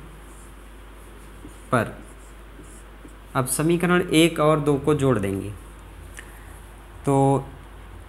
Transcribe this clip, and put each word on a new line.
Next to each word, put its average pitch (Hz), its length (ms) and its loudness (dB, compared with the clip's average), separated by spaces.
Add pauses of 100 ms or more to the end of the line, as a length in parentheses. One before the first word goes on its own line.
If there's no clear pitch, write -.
(1700)
पर, 113 260 0 (1400)
अब 131 120 0
समीकरण 175 680 0
एक 160 280 4
और 151 200 4
दो 147 160 2
को 151 180 0
जोड़ 135 240 2
देंगे 98 320 -4 (1500)
तो 139 400 4 (640)